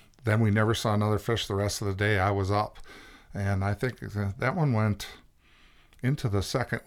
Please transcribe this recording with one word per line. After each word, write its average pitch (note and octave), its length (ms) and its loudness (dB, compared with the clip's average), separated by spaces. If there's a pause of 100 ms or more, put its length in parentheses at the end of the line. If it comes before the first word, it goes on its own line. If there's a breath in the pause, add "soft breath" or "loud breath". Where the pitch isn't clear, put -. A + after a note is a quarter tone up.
(240 loud breath)
then A2 160 2
we A2+ 100 4
never A2 240 4
saw A2 200 0
another G#2 260 2
fish - 280 -2
the G#2 80 -2
rest G2+ 260 -2
of G#2 60 -4
the G2 60 -2
day. G#2 260 2
I G2 120 2
was G2 180 0
up. G#2 280 0 (580 loud breath)
And G2 280 0
I G2+ 100 0
think B2 260 -4
th-, G#2+ 120 -10 (260)
that C3 180 -2
one D3+ 180 2
went G#2+ 340 0 (960 soft breath)
into B2+ 260 0
the G2 140 0
second - 440 -4